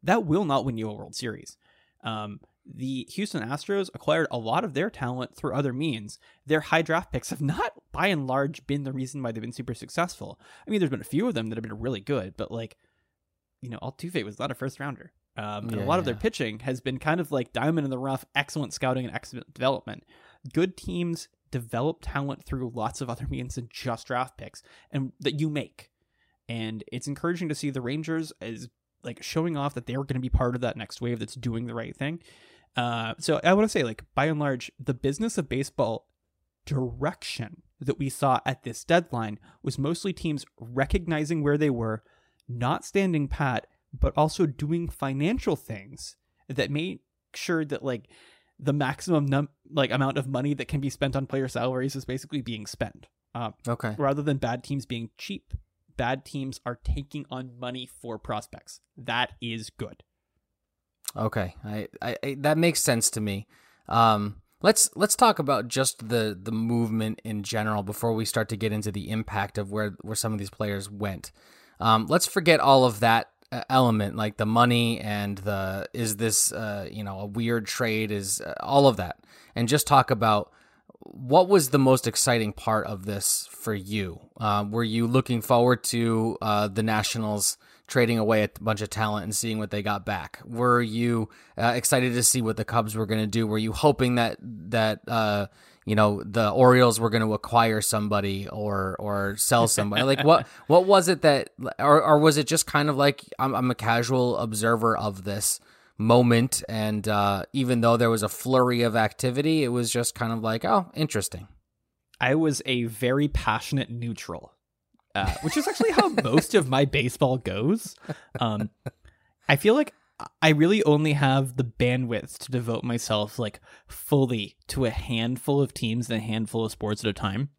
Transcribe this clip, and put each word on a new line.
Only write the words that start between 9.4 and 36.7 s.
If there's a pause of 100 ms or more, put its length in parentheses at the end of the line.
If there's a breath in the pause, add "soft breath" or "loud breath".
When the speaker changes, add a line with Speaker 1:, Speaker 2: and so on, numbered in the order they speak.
Speaker 1:
been
super
successful. (280 soft breath)
I
mean,
there's
been
a
few
of
them
that
have
been
really
good,
but,
like, (840)
you
know,
Altuve
was
not
a
first
rounder. (240)
Um,
and
Speaker 2:
Yeah,
Speaker 1:
a
lot
of
their
Speaker 2:
yeah.
Speaker 1:
pitching
has
been
kind
of,
like,
diamond
in
the
rough, (100)
excellent
scouting
and
excellent
development. (500 soft breath)
Good
teams (200)
develop
talent
through
lots
of
other
means
than
just
draft
picks (280 soft breath)
and
that
you
make. (580)
And
it's
encouraging
to
see
the
Rangers
as, (360)
like,
showing
off
that
they're
gonna
be
part
of
that
next
wave
that's
doing
the
right
thing. (560 soft breath)
Uh,
so
I
wanna
say,
like, (120)
by
and
large,
the
business
of
baseball (560)
direction (180)